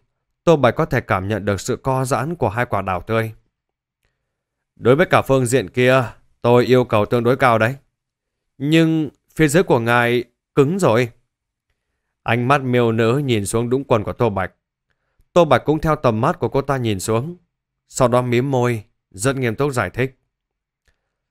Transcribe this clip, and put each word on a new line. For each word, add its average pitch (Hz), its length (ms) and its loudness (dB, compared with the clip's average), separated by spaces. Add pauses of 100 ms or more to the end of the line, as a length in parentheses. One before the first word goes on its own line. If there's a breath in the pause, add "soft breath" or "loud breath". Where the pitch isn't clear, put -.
(440)
Tô 165 120 4
Bạch 127 200 2
có 160 100 -2
thể 123 160 -2
cảm 95 260 -2
nhận 104 180 -4
được 101 160 -2
sự 123 140 -6
co 131 300 -4
giãn 131 300 -4
của 120 140 -2
hai 117 160 -4
quả 101 160 -4
đào 92 200 -4
tươi. 113 320 -4 (1400)
"Đối 120 200 2
với 170 100 2
cả 131 160 2
phương 135 240 0
diện 110 240 0
kia, 127 340 2 (380)
tôi 120 240 4
yêu 127 180 4
cầu 107 220 0
tương 120 180 -2
đối 123 140 2
cao 120 220 4
đấy. 117 160 0 (840)
Nhưng 160 520 2 (260)
phía 160 120 2
dưới 156 160 2
của 147 160 2
ngài 120 440 0 (320)
cứng 151 240 2
rồi." 120 320 0 (1120)
Ánh 120 240 -2
mắt 139 140 0
miêu 123 300 0
nữ 113 260 0
nhìn 120 280 -2
xuống 117 240 -4
đũng 135 140 -2
quần 113 200 0
của 90 100 -6
Tô 120 160 0
Bạch. 95 220 -6 (840)
Tô 175 120 4
Bạch 131 200 2
cũng 113 140 0
theo 156 160 -2
tầm 113 260 -2
mắt 151 180 -2
của 117 100 -4
cô 135 120 -2
ta 139 160 -4
nhìn 110 220 -4
xuống. 127 380 -4 (500)
Sau - 200 0
đó 120 140 2
mím 123 300 -2
môi, 120 320 -2 (280)
rất 123 240 -4
nghiêm 120 200 -4
túc 143 180 -4
giải 107 160 -2
thích. 131 300 -6 (1120)